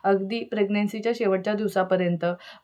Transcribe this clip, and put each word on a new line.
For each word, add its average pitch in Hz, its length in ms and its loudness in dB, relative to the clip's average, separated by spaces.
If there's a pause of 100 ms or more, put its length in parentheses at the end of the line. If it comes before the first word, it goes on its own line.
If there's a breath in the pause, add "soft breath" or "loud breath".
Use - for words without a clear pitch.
अगदी 196 400 0
प्रेग्नन्सीच्या 208 720 0
शेवटच्या 202 380 0
दिवसापर्यंत, 185 720 0 (380 loud breath)